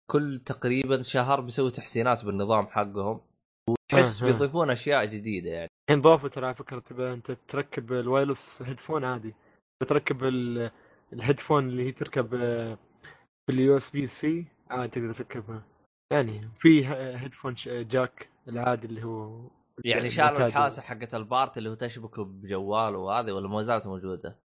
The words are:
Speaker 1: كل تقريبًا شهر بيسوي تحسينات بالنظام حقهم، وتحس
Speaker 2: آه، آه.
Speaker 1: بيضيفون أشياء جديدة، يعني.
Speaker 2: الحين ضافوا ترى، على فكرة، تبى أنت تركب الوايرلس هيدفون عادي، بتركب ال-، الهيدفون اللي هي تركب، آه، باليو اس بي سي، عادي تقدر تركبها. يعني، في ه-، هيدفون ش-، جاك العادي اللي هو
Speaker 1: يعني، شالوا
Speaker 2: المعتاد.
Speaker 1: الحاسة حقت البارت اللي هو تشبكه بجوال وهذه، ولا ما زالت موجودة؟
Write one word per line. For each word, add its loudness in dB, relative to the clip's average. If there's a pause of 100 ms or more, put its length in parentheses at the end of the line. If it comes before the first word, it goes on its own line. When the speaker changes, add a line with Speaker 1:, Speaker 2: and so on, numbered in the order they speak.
(120)
Speaker 1:
كل 2
تقريبًا 0
شهر 2
بيسوي 0
تحسينات 0
بالنظام 2
حقهم، -2 (480)
وتحس 4
Speaker 2:
آه، 4
آه. 6
Speaker 1:
بيضيفون 2
أشياء 2
جديدة، -4
يعني. -6 (200)
Speaker 2:
الحين 6
ضافوا 8
ترى، -6
على -2
فكرة، -12
تبى -6
أنت -10
تركب -6
الوايرلس 0
هيدفون -6
عادي، -6 (480)
بتركب 2
ال-، 0 (420)
الهيدفون 2
اللي -2
هي -4
تركب، -4
آه، -2 (720)
باليو 6
اس -4
بي -4
سي، -2 (240)
عادي -4
تقدر -4
تركبها. -12 (500)
يعني، 0 (100)
في 8
ه-، -8
هيدفون -8
ش-، -12
جاك -4 (180)
العادي -2
اللي -10
هو -10 (360)
Speaker 1:
يعني، 0
شالوا 4
Speaker 2:
المعتاد. 2
Speaker 1:
الحاسة 2
حقت -10
البارت -2
اللي -6
هو -6
تشبكه -8
بجوال -2
وهذه، -2
ولا -4
ما -2
زالت 0
موجودة؟ -8 (180)